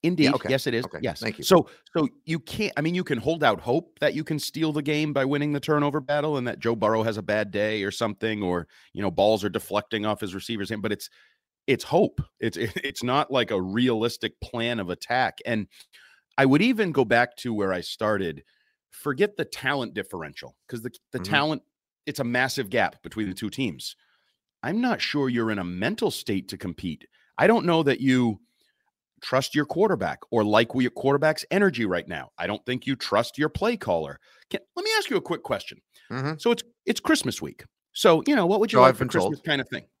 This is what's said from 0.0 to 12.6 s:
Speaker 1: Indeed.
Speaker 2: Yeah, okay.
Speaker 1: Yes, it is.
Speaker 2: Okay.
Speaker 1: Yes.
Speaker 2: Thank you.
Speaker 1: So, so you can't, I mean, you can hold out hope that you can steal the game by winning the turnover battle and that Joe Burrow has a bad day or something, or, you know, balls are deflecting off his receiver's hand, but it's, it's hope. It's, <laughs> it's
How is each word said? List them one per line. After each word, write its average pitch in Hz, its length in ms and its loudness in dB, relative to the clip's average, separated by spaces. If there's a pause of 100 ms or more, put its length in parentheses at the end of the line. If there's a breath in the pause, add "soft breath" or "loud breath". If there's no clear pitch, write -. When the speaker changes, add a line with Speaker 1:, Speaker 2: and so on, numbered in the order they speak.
Speaker 1:
Indeed. 165 220 4
Speaker 2:
Yeah, 135 80 6
okay. - 160 -4
Speaker 1:
Yes, 131 180 0
it 123 80 -2
is. 113 100 -2
Speaker 2:
Okay. 87 160 -10
Speaker 1:
Yes. 95 180 -4
Speaker 2:
Thank 113 200 -6
you. - 40 -10
Speaker 1:
So, 175 240 6 (300 loud breath)
so 151 100 2 (180)
you 165 140 -2
can't, - 380 -4
I 147 40 -2
mean, 160 120 0
you 180 100 -2
can 139 140 -2
hold 147 260 -2
out 110 160 4
hope 135 420 -2
that 151 120 2
you 151 100 -4
can 151 140 -4
steal 156 340 -4
the 147 120 -2
game 151 300 -2
by 135 120 0
winning 147 260 0
the 143 80 -2
turnover 147 400 2
battle 147 380 -2
and 123 100 -2
that 101 120 -6
Joe 117 160 0
Burrow 110 260 2
has 110 160 0
a 107 60 -8
bad 104 260 0
day 104 320 -2
or 98 80 -2
something, 107 540 -2
or, 87 240 -2 (260 soft breath)
you - 80 -8
know, 101 80 0
balls 95 340 4
are 104 60 -2
deflecting 104 560 -4
off 107 140 -2
his 92 160 -8
receiver's 98 340 -8
hand, 104 140 -6
but 110 80 -2
it's, - 180 -6 (560 soft breath)
it's 131 180 0
hope. - 380 0 (180)
It's, 117 180 -4
<laughs> - 20 -6
it's 117 420 -6